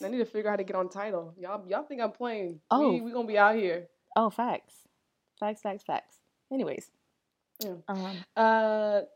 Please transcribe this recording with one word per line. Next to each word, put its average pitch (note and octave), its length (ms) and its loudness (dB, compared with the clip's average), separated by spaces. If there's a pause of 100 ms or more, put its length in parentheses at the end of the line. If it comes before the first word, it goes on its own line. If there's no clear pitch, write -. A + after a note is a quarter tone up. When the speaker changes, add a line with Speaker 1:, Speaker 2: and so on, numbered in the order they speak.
Speaker 1:
I F#3+ 40 -4
need B3 100 -4
to A#3 60 2
figure G#3+ 260 -4
out - 20 0
how G3+ 40 0
to G3 80 -2
get G3 120 -6
on F#3 120 0
Tidal. F3+ 480 -6
Y'all, F#3+ 320 -10
y'all G#3+ 160 -2
think C4+ 160 -10
I'm A#3 120 -2
playing. G3+ 480 -6 (100)
Speaker 2:
Oh. C4 220 6
Speaker 1:
We, B3 80 0
we A#3 120 -8
gonna A#3 140 -2
be G#3+ 120 2
out G#3+ 180 8
here. F3 320 -2 (280)
Speaker 2:
Oh, A3 140 4
facts. A3+ 440 -4 (680)
Facts, G#3+ 220 -4
facts, G3+ 220 -6
facts. - 320 -8 (360)
Anyways. G3 380 -4 (720)
Speaker 1:
Yeah. F#3+ 100 -8 (140)
Speaker 2:
Um, F#3+ 280 -6 (200)
Speaker 1:
Uh, G#3+ 640 4 (140)